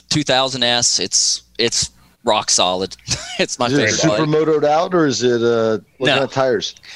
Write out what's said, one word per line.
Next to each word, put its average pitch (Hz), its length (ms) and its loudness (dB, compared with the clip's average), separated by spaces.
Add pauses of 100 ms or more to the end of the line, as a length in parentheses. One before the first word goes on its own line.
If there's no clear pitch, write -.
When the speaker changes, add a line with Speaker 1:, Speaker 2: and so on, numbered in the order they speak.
Speaker 1:
two 151 160 0
thousand 131 380 0
S. 120 360 0
It's, - 440 -2 (160)
it's - 320 -2 (340)
rock 107 260 0
solid. 92 500 0
<laughs> - 380 -10
It's - 200 -4
my 247 80 0
Speaker 2:
Is 135 80 0
it - 160 2 (100)
Speaker 1:
favorite - 20 -2 (160)
bike. - 100 0
Speaker 2:
supermotoed 151 360 2
out, 170 300 0
or 160 120 4
is 120 160 -2
it, 120 200 2
uh, 113 360 2 (200)
what 135 80 -2
Speaker 1:
No. 143 80 4
Speaker 2:
kind 135 100 2
of - 80 -8
tires? 127 420 0 (220)